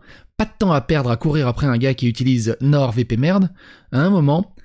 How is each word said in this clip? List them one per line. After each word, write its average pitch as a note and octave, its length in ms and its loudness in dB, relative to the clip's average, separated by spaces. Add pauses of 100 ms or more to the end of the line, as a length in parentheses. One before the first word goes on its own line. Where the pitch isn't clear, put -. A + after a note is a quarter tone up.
(360)
Pas G#3+ 80 -2
de - 120 -6
temps F#3 160 0
à C#3+ 80 2
perdre C#3 300 -2
à A#2 60 0
courir D3 320 0
après A#2+ 180 -2
un B2 100 0
gars C3 180 0
qui B2 120 -2
utilise A#2 540 0
nord C#3 320 2
V A#2 120 0
P A2+ 120 -2
merde. F3+ 340 2 (400)
À B2+ 100 0
un F3+ 100 2
moment, E3 440 0 (100)